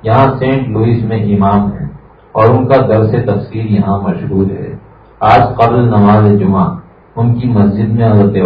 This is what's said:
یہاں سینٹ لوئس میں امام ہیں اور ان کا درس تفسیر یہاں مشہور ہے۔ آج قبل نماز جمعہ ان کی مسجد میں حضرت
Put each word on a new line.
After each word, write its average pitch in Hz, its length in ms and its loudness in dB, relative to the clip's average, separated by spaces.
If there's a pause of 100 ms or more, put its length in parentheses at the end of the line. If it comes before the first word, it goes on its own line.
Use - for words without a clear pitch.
یہاں 123 240 2 (120)
سینٹ 127 300 -2
لوئس 110 360 0
میں 110 140 -4
امام 101 540 0
ہیں - 160 -10 (440)
اور 110 160 0
ان 127 200 0
کا 135 200 2
درس 107 220 0 (160)
تفسیر 104 380 -6
یہاں 98 340 0
مشہور 95 520 -4
ہے۔ - 240 -10 (460)
آج 120 200 4 (160)
قبل 120 280 2
نماز 104 560 4
جمعہ 95 360 0 (400)
ان 117 180 0
کی 120 140 -4
مسجد 104 400 0
میں 113 220 0
حضرت 101 360 2